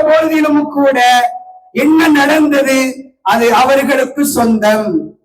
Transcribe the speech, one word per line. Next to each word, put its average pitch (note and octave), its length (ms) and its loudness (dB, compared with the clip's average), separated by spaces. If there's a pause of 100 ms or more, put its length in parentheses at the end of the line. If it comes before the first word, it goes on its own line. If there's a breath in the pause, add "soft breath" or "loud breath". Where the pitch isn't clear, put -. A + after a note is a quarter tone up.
போதிலும் D#4 560 0
கூட C#4 340 -2 (720)
என்ன D#4 360 2
நடந்தது? C#4+ 720 2 (440)
அது A#3 320 0
அவர்களுக்கு C4+ 720 0
சொந்தம். G#3+ 1000 -2